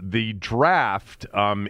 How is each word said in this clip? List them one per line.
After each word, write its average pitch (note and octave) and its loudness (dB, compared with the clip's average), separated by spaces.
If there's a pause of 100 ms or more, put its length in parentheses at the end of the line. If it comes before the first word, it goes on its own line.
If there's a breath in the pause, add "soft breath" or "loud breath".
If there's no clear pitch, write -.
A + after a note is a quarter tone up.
the A2 -2
draft, A#2 0
um, G2+ 0